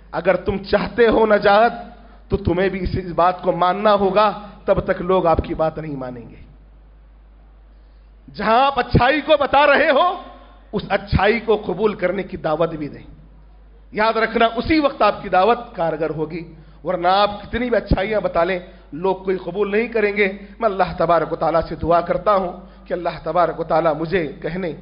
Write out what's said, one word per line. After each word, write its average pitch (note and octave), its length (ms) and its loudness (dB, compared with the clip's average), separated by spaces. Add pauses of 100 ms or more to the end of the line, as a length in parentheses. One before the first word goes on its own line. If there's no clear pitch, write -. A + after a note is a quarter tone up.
(120)
اگر E3+ 240 2
تم F#3+ 220 -4
چاہتے G3 500 2
ہو A3 180 4
نجات، G#3 460 4 (560)
تو C3 80 -2
تمہیں F3+ 320 0
بھی F#3+ 140 -4
اس F3+ 320 -6
بات F3+ 280 2
کو F#3 100 0
ماننا F#3 420 2
ہوگا، G3+ 380 2 (320)
تب F#3+ 200 0
تک F#3+ 180 -2
لوگ F3+ 240 2
آپ D#3+ 120 4
کی - 160 -4
بات D#3 240 -2
نہیں D3+ 180 -8
مانیں B2 340 -12
گے۔ G#2+ 60 -20 (2000)
جہاں A3 320 2
آپ C4+ 120 -2
اچھائی B3 420 2
کو D4 200 0
بتا C#4 260 4
رہے C#4 240 4
ہو، F4+ 320 2 (500)
اس G3+ 160 -4
اچھائی G3+ 520 0
کو G#3+ 260 0
قبول G3 280 -2
کرنے F3+ 280 -2
کی F#3+ 140 -12
دعوت D#3+ 320 -2
بھی D#3 200 -8
دیں۔ - 140 -16 (920)
یاد A3 200 2
رکھنا، A3+ 440 2
اسی D#4 240 2
وقت C4+ 220 0
آپ G3+ 200 2
کی G3+ 60 -10
دعوت G3 300 4 (160)
کارگر D#3+ 360 -2
ہوگی، D#3 440 -8 (300)
ورنہ F3 240 -2
آپ G3+ 340 2
کتنی A#3 280 -6
بھی A3+ 60 2
اچھائیاں G3+ 440 0
بتا F3 240 0
لیں، F3+ 140 -2 (340)
لوگ F3+ 240 -2
کوئی F#3 200 -4
قبول F#3 340 -4
نہیں A3 180 0
کریں G#3 280 0
گے۔ G3 160 2 (280)
میں A3+ 100 2
اللہ F#3 280 -2
تبارک E3 340 2
و E3 40 -2
تعالیٰ D#3+ 320 0
سے F3 60 -10
دعا E3 260 2
کرتا F3 340 0
ہوں F#3+ 180 0 (320)
کہ - 80 -10
اللہ F3 160 -4 (140)
تبارک E3 380 0
و E3 40 -6
تعالیٰ D#3+ 300 2
مجھے D#3+ 380 -4 (100)
کہنے E3 400 -6